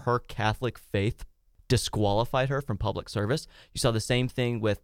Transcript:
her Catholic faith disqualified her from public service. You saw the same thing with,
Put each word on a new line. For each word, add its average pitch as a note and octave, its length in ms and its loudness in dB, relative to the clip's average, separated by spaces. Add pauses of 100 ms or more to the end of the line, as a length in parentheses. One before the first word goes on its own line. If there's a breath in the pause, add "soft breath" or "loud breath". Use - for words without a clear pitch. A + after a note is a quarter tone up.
her A#2+ 140 2
Catholic A2 580 -2
faith - 480 -2 (420)
disqualified A#2 840 2
her C#3 120 -2
from B2 160 -4
public G2 320 -4
service. A2 380 -2 (260 loud breath)
You - 60 -6
saw C3 100 4
the A2+ 100 2
same B2+ 280 0
thing A#2+ 320 -2
with, G#2+ 240 0